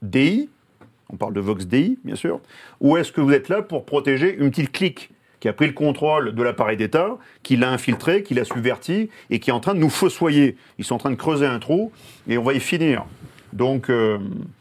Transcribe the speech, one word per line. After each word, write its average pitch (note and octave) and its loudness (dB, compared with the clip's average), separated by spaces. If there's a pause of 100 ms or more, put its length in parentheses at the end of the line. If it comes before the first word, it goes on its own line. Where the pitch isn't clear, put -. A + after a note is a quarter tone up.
Dei, C#3+ 2 (580)
on G#2 -14
parle G#2 -4
de G2+ -2
Vox G2 -2
Dei, D3+ 2
bien - -8
sûr, - -4 (400)
ou D3 4
est-ce E3+ -2
que - -2
vous C#3 4
êtes C3+ 4
là G3+ 0
pour D#3 -6
protéger C#3+ 0
une C#3 2
petite C#3+ -2
clique - -4 (300)
qui A2+ -2
a G#2 -2
pris D3+ 2
le C#3+ -2
contrôle D3 0
de A#2+ -2
l'appareil A2+ 0
d'État, E3 0 (240)
qui C3 0
l'a B2+ 2
infiltré, C3+ 0
qui C#3+ -6
l'a A#2+ 0
subverti, B2+ -2 (200)
et A#2 0
qui C3 -2
est - 4
en A#2+ 0
train G3 0
de F3+ 0
nous D#3 4
fossoyer. D3 2 (220)
Ils G#2+ -8
sont B2 -2
en A#2 -2
train C#3 -2
de B2 -4
creuser C#3+ 0
un B2 -2
trou, F#3+ -2 (340)
et A#2 0
on A#2 -2
va C3+ 2
y B2+ 0
finir. D#3+ 0 (480)
Donc, B2+ 0
euh, A2 2 (420)